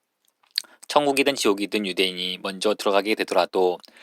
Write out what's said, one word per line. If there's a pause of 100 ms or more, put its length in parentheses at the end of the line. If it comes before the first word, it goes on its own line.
(880)
천국이든
지옥이든
유대인이
먼저
들어가게
되더라도 (240)